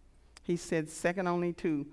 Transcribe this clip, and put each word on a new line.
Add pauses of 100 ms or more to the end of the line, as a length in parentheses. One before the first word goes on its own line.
(420)
He
said,
second
only
to